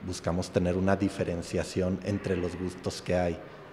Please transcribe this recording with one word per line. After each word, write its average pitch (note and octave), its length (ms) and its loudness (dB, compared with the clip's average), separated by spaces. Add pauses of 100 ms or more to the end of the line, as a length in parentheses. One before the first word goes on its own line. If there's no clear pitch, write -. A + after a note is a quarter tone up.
Buscamos F2+ 440 -2
tener F2+ 260 4
una F#2+ 200 4
diferenciación F#2 1080 0
entre F#2+ 320 0
los F2 220 -2
gustos F2+ 420 -4
que F2+ 160 0
hay. F2 220 2 (340)